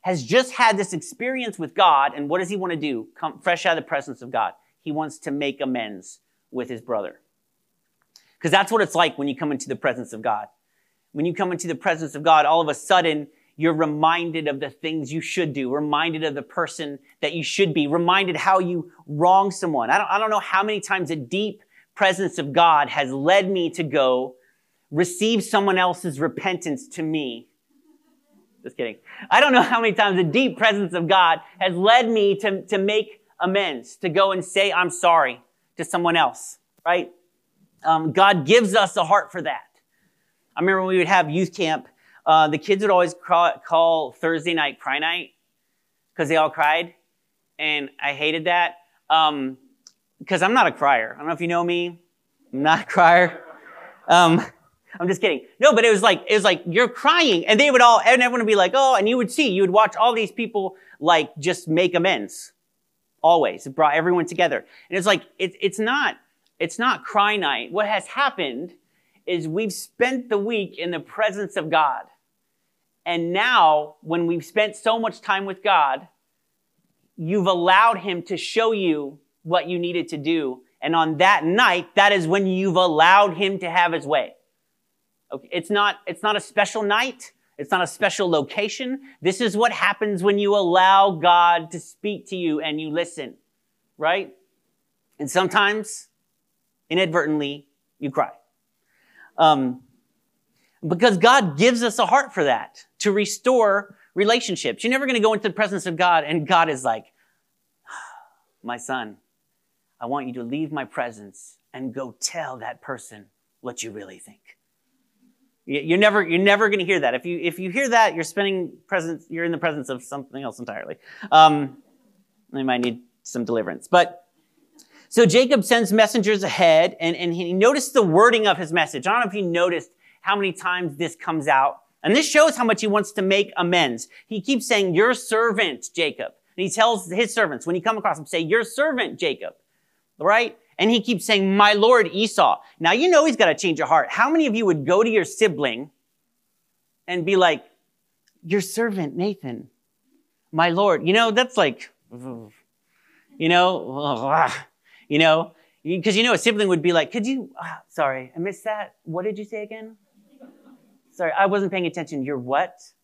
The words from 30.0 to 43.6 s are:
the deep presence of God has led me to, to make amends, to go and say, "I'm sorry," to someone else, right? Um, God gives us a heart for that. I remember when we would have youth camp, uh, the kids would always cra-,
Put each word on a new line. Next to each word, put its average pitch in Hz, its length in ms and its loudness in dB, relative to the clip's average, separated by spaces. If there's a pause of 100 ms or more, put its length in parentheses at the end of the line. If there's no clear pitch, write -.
the 185 60 2
deep 190 340 0
presence 202 360 0
of 170 140 -2
God 175 320 4 (180)
has 190 180 -2
led 220 340 4
me 202 280 2
to, 196 260 -4
to 208 140 -4
make 214 480 -4 (140)
amends, 175 580 -4
to 185 120 -6
go 190 240 2
and 185 100 -4
say, 196 280 0
"I'm 175 180 0
sorry," 160 520 2 (360)
to 165 80 -6
someone 170 320 -2
else, - 420 -2 (260)
right? 175 260 0 (720)
Um, 160 280 0
God 190 340 2
gives 208 300 4
us 202 220 0
a 175 80 0
heart 190 260 0
for 180 100 -10
that. 143 280 -10 (840)
I - 40 -8
remember 190 220 0
when 185 80 -4
we 185 80 0
would 175 100 0
have 175 220 2
youth 175 260 -4
camp, 160 320 -4 (380)
uh, 156 240 6
the 151 80 -2
kids 196 240 -2
would 208 100 0
always 180 220 2
cra-, 170 500 0